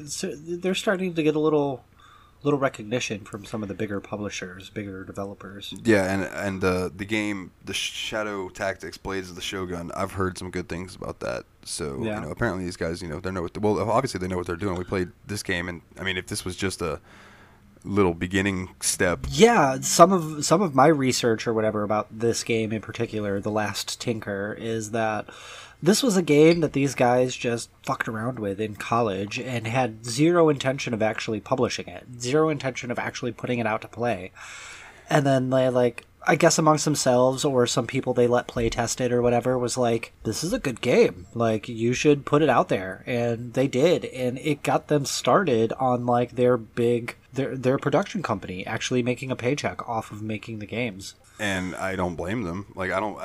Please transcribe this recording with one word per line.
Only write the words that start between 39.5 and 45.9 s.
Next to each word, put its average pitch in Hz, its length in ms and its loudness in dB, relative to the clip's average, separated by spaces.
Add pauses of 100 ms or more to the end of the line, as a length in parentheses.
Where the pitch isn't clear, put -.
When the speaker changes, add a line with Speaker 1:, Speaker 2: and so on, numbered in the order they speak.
Speaker 1:
was 123 180 -2
like, 117 380 0 (100)
"This 110 200 -2
is 180 100 -2
a 262 60 -2
good - 220 -4
game. 120 520 4
Like, 113 340 0
you 117 260 0
should 143 340 4
put 147 160 4
it 147 60 4
out 131 200 4
there." 95 380 -4
And 120 480 -2
they 135 120 2
did. 131 380 4
And 127 320 -4
it 147 240 -2
got 143 260 0
them 147 180 2
started 123 720 2
on, 123 260 2